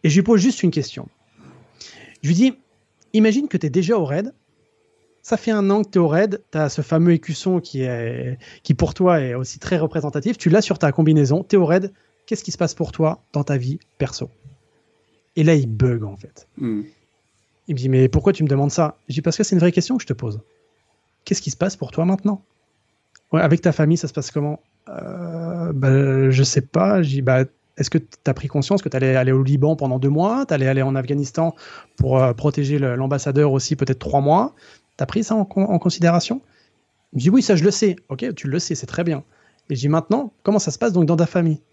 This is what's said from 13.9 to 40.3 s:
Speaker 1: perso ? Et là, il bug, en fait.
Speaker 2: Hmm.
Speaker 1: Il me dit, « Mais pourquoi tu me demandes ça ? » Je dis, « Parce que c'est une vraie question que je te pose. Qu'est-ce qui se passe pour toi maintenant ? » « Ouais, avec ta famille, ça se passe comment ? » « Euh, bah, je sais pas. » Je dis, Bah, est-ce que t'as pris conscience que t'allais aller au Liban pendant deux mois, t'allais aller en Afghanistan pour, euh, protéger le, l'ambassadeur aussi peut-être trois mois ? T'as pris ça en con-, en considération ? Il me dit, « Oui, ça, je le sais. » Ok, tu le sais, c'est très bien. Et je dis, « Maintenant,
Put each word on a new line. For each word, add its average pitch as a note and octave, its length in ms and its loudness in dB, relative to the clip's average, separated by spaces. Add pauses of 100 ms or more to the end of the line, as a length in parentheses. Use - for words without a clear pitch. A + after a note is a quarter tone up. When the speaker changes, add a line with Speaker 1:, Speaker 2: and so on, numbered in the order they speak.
Speaker 1:
perso ? - 320 -6 (1040)
Et D#3+ 80 2
là, D#3+ 120 6
il C3+ 120 2
bug, A2+ 360 0
en G2 140 -12
fait. - 300 -20 (100)
Speaker 2:
Hmm. A2 260 -4 (840)
Speaker 1:
Il C#3+ 80 -4
me B2 40 -6
dit, « C3 100 -2
Mais C3 200 4
pourquoi E3+ 240 2
tu D#3 100 -2
me D3+ 60 0
demandes C#3+ 220 0
ça ? » D#3 260 -2 (100)
Je C#3+ 60 -8
dis, « D3 100 -4
Parce E3 140 -2
que G#3+ 60 0
c'est G3+ 120 0
une F3 40 4
vraie E3+ 120 4
question F#3 260 -2
que - 60 -6
je - 40 -18
te C3+ 60 -4
pose. A2 280 -8 (840)
Qu'est-ce - 180 -4
qui C#3 100 -6
se - 60 -10
passe G3 180 -2
pour - 160 -10
toi E3 140 -2
maintenant ? » « F#3+ 380 -2 (880)
Ouais, D#3+ 100 2
avec D#3+ 200 2
ta F3 100 2
famille, D#3+ 260 2
ça - 100 -6
se - 60 -10
passe - 180 -8
comment ? » « D3+ 280 -6 (300)
Euh, E3+ 840 -10
bah, C3+ 580 2
je C3 120 4
sais C3+ 180 0
pas. » F#3+ 420 2
Je C#3+ 60 0
dis, C3+ 120 -2
Bah, C3 240 2 (360)
est-ce C3+ 80 -2
que - 80 0
t'as - 360 -4
pris - 140 -8
conscience D3+ 340 0
que D3 80 -6
t'allais C3 260 0
aller C3 180 2
au C3+ 100 2
Liban C#3+ 320 2
pendant C3 240 -4
deux C3+ 100 0
mois, G3+ 360 0
t'allais C3+ 220 -2
aller C3+ 140 0
en C3+ 140 -2
Afghanistan C#3+ 580 -2 (440)
pour, C3 240 2
euh, B2+ 120 2
protéger C#3+ 460 -2
le, C3 160 -2
l'ambassadeur C#3 560 0
aussi C#3 240 0
peut-être C3+ 240 -4
trois C#3 220 0
mois ? F3 340 2 (420)
T'as - 100 -2
pris A3 160 -2
ça A3 120 -2
en G#3 100 2
con-, G3 200 -2
en F3 140 0
considération ? F3 600 0 (720)
Il - 40 -4
me A#2+ 40 -4
dit, « D3 100 2
Oui, B3+ 100 4
ça, G#3+ 160 2
je D3+ 60 0
le G3+ 80 4
sais. » G3 240 0 (140)
Ok, C3 140 -8 (120)
tu - 120 -10
le C3+ 120 -2
sais, - 160 -6
c'est - 100 -12
très - 180 -6
bien. D3+ 200 -4 (460)
Et D3+ 60 -4
je A#2 60 -6
dis, « C#3+ 80 0
Maintenant, G#3 420 0 (120)